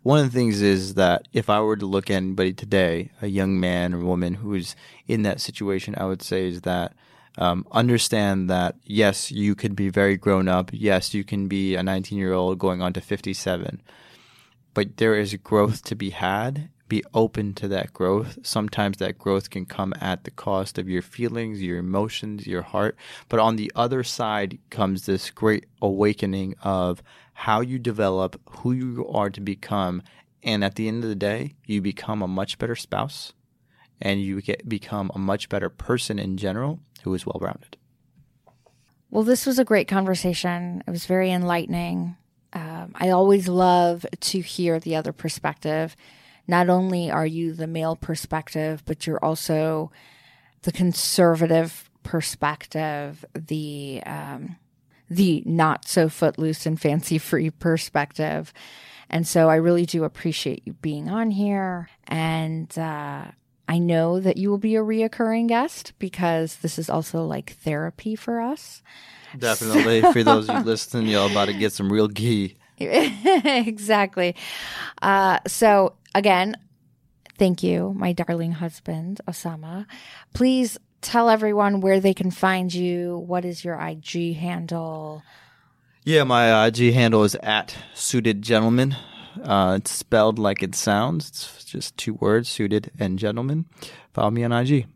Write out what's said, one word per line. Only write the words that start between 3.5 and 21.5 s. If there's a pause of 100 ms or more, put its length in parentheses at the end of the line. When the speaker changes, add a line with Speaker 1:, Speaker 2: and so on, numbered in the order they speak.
Speaker 1:
man
or
woman
who's (320)
in
that
situation,
I
would
say
is
that, (440)
um,
understand
that,
yes,
you
could
be
very
grown
up.
Yes,
you
can
be
a
nineteen-year-old
going
on
to
fifty-seven. (960)
But
there
is
growth
to
be
had. (200)
Be (100)
open
to
that
growth.
Sometimes
that
growth
can
come
at
the
cost
of
your
feelings,